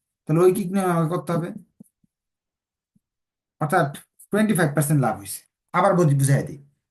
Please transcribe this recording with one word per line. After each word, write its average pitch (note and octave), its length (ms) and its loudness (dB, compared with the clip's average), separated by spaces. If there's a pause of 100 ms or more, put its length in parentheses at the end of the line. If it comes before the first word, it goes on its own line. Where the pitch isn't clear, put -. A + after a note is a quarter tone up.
(240)
তাহলে E3 200 2
ওই F#3 100 6
কি G#3 100 -2
নিয়ম F#3 260 -2
আমাকে E3 260 0
করতে - 160 -6
হবে? D#3+ 180 -4 (2000)
অর্থাৎ D3 360 0 (340)
টোয়েন্টি G#3+ 240 2
ফাইভ D#3 200 0
পার্সেন্ট D3 260 2
লাভ G#2+ 160 0
হয়েছে। - 260 -16 (300)
আবার F#3 220 2
বুঝ-, D3 240 2
বুঝাই C3+ 280 0
দিই, - 180 -16 (260)